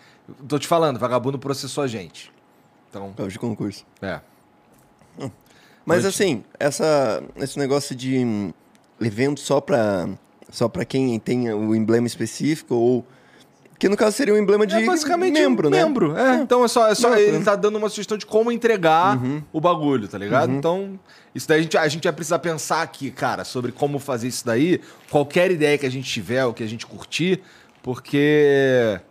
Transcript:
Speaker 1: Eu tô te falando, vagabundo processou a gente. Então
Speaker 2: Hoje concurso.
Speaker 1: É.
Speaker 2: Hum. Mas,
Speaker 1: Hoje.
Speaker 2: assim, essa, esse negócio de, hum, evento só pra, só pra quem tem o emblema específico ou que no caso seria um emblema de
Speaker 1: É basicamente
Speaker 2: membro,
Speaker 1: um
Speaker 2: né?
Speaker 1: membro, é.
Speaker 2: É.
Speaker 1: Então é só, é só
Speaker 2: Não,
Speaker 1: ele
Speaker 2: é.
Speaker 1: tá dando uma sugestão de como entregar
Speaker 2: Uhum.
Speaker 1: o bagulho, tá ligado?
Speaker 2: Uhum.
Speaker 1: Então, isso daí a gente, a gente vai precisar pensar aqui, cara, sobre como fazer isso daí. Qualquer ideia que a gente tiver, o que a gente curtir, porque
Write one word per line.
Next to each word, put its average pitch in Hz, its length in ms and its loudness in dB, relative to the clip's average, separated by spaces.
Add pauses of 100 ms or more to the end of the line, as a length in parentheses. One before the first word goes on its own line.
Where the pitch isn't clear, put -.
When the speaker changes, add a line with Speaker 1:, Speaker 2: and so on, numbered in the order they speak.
(280)
Speaker 1:
Eu - 60 -20 (120)
tô 143 120 -2
te - 100 -6
falando, 160 300 2
vagabundo 123 400 -2
processou 135 440 -6
a 139 60 0
gente. 101 420 -12 (600)
Então 98 280 -14
Speaker 2:
Hoje 98 200 -8
concurso. 110 460 -8 (180)
Speaker 1:
É. 92 180 -8 (1000)
Speaker 2:
Hum. 131 120 -8 (540)
Mas, 175 200 2
Speaker 1:
Hoje. 196 40 0
Speaker 2:
assim, 185 360 0 (140)
essa, 139 640 0 (140)
esse - 220 -6
negócio 143 380 -2
de, 131 220 -2
hum, 104 340 -2 (480)
evento 135 400 -2
só 143 200 0
pra, 104 480 0 (420)
só - 180 0
pra 120 160 -6
quem 131 340 0
tem 120 340 -2
o 107 220 0
emblema 113 320 2
específico 131 680 -4
ou 120 320 2 (720)
que - 100 2
no 202 80 2
caso 214 180 2
seria 208 200 0
um - 20 4
emblema 208 300 4
de - 80 -2
Speaker 1:
É 226 100 2
basicamente 339 480 0
Speaker 2:
membro, 247 360 2
Speaker 1:
um - 20 2
Speaker 2:
né? - 120 4
Speaker 1:
membro, 254 320 0
é. 247 220 2
Speaker 2:
É. 294 60 0
Speaker 1:
Então 247 200 4
é 233 60 4
só, 226 200 4
é 214 60 4
só 240 160 2
Speaker 2:
Não, 240 60 4
Speaker 1:
ele 208 220 4
Speaker 2:
é. - 20 0
Speaker 1:
tá 202 160 2
dando 208 220 0
uma 214 100 -2
sugestão 208 300 -6
de - 80 -12
como 226 260 2
entregar 196 640 2
Speaker 2:
Uhum. 131 340 -4
Speaker 1:
o 160 80 -6
bagulho, 151 480 2
tá 104 120 -12
ligado? 120 320 0
Speaker 2:
Uhum. 135 80 0
Speaker 1:
Então, 190 420 -4 (340)
isso - 140 -8
daí 160 120 4
a - 20 2
gente, 165 160 0
a 160 100 2
gente 151 160 -4
vai 175 80 0
precisar 160 280 -2
pensar 165 420 -2
aqui, 156 280 -10
cara, 110 320 -4
sobre 120 300 -8
como 143 260 -4
fazer 127 300 -6
isso - 160 -8
daí. 135 380 2 (280)
Qualquer 175 400 2
ideia 147 280 2
que 143 80 -4
a 131 40 -2
gente 127 220 -8
tiver, 120 320 -2
o 120 80 -2
que 117 100 -12
a 110 60 -6
gente 110 180 -10
curtir, 160 540 -4 (420)
porque 135 1200 2 (100)